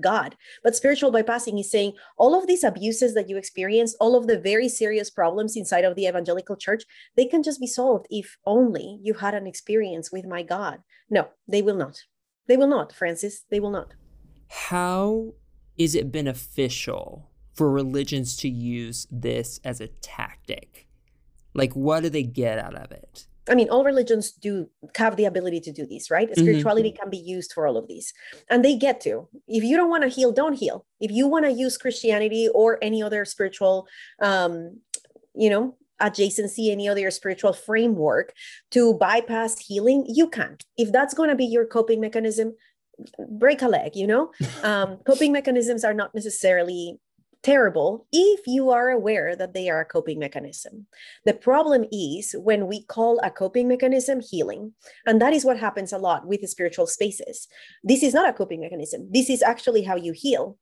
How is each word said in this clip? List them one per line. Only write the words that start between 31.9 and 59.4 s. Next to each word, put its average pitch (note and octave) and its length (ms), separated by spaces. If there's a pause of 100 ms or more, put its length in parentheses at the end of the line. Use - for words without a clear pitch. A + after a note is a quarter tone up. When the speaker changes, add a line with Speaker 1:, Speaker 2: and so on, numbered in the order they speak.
Speaker 1:
or A3+ 300
any G#3+ 200
other G#3 220
spiritual, F#3+ 640 (320)
um, F3+ 600 (540)
you A3 140
know, A3+ 280 (240)
adjacency, G#3 720
any G3+ 180
other G3 220
spiritual F#3+ 440
framework G3 800 (380)
to A#3 260
bypass A3+ 600
healing, A#3+ 480
you D#4 220
can. - 300 (180)
If G#3+ 160
that's C#4 220
gonna D#4 200
be B3 120
your A#3 180
coping A3+ 380
mechanism, A3 520 (760)
break C4+ 320
a B3+ 60
leg, E3 280
you G3 100
know? B3 240 (160)
Speaker 2:
<laughs> - 160
Speaker 1:
Um, G3 440
coping C#4+ 260
mechanisms B3 520
are G#3+ 100
not G#3 200
necessarily F3+ 840 (460)
terrible G#3 640
if G4 380
you C4 220
are B3 200
aware G3 460
that F#3 180
they F#3 140
are D#3+ 120
a D#3+ 40
coping D#3 340
mechanism. C#3+ 720 (360)
The G#3+ 100
problem C4+ 580
is F#3 440
when G3+ 300
we G#3 180
call A#3 360
a F#3 100
coping A#3+ 380
mechanism B3+ 520
healing, G3+ 520 (340)
and A3 160
that C#4 100
is D4+ 120
what B3+ 120
happens G3+ 360
a G3 60
lot F3 280
with G3+ 140
the G3 80
spiritual E3+ 400
spaces. - 580 (380)
This C4+ 180
is C4+ 100
not E4 160
a A#3+ 40
coping F3 280
mechanism. E3 520
This C4 180
is B3+ 120